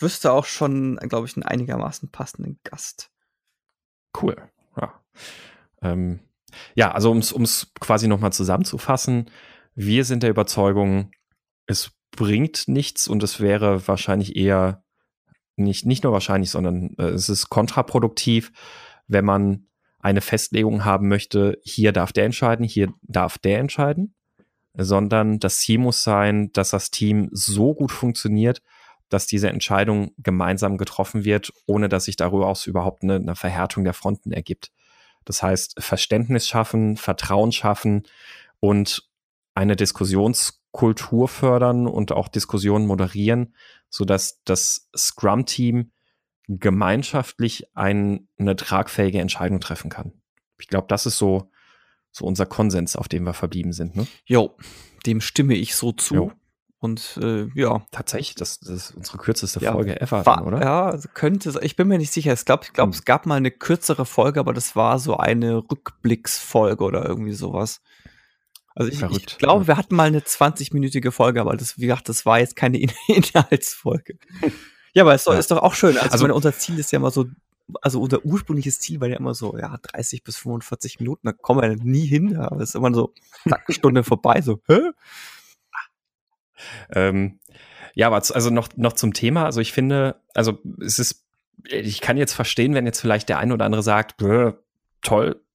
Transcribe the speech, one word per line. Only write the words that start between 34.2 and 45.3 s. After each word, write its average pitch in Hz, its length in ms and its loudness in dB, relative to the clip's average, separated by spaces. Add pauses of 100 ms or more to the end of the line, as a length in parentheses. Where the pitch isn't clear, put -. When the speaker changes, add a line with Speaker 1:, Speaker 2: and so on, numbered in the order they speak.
Speaker 2:
ergibt. - 400 -8 (520)
Das - 180 -6
heißt, 95 360 -2
Verständnis 113 720 -2
schaffen, 110 480 0
Vertrauen 104 560 0
schaffen 104 520 0 (560)
und 101 480 0 (460)
eine 98 220 2
Diskussions- 98 840 0 (100)
Kultur 117 560 2
fördern 123 580 2
und 104 260 -2
auch 101 160 -2
Diskussionen 101 580 0
moderieren, 101 680 0 (360)
sodass 98 540 -2
das - 520 -2
Scrum-Team 120 960 0 (560)